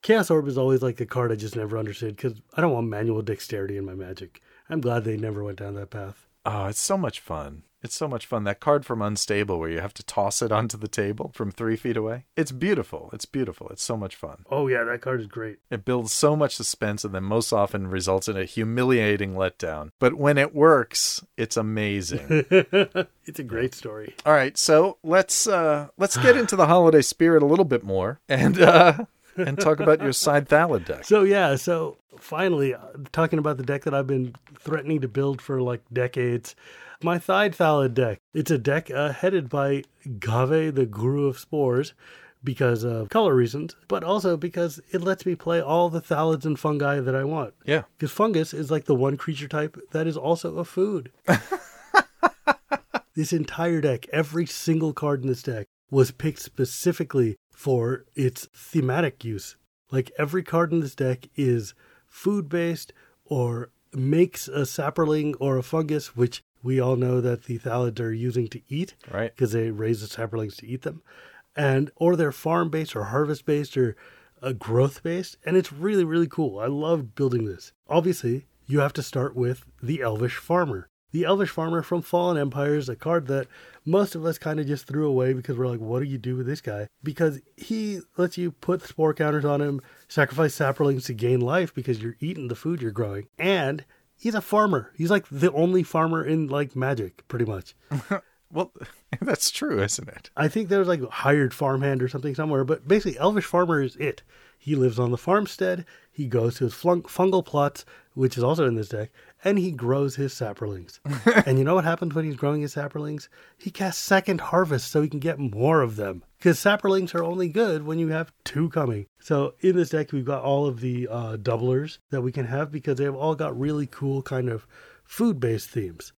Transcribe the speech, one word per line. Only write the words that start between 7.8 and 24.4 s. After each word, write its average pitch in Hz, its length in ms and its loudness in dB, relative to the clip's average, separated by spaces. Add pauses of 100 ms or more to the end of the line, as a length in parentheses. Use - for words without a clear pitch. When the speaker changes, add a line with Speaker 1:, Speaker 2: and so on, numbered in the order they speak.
Speaker 2:
It's - 140 -12
so 156 120 -4
much 123 180 -6
fun. 110 200 -4
That 101 160 -4
card 147 240 2
from 113 160 -4
Unstable 104 580 -2
where 82 100 -4
you 82 120 -4
have 95 140 -8
to - 100 -18
toss - 360 -2
it 110 120 0
onto 110 240 0
the 107 100 -10
table 104 480 -4
from 101 160 -4
three 113 240 -2
feet 117 220 -4
away. 113 260 -6 (140)
It's 147 160 -2
beautiful. 135 580 -2
It's - 140 -12
beautiful. - 440 -6
It's - 140 -10
so 117 140 -4
much 101 180 -8
fun. 78 340 -16
Speaker 1:
Oh, 139 180 0
yeah, 123 180 2
that 120 160 -4
card 131 180 -4
is 110 80 -10
great. 110 320 -12 (100)
Speaker 2:
It 107 140 -8
builds 123 300 -2
so 151 240 4
much 147 180 0
suspense 107 480 -4
and 101 100 -6
then 95 120 -4
most 110 260 0
often 101 380 0
results 95 400 0
in 101 80 -4
a 95 80 -4
humiliating 110 880 2
letdown. 82 560 -4 (100)
But - 160 4
when 143 220 4
it 143 180 0
works, 147 680 4 (120)
it's 113 200 -2
amazing. 107 920 0
Speaker 1:
<laughs> 185 580 2 (180)
It's 156 140 -12
a 151 40 -8
great 117 300 -4
story. 107 420 -14 (100)
Speaker 2:
All 151 80 6
right, 139 240 4